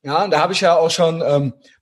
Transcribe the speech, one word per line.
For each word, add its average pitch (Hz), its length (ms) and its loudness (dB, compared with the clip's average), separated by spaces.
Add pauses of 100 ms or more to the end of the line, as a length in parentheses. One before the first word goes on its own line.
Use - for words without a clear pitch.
Ja, 151 200 -2
und 202 80 -4
da 151 80 2
hab 170 120 0
ich 190 100 -4
ja 175 140 4
auch 165 160 2
schon, 165 340 -2
ähm, 143 280 0 (280)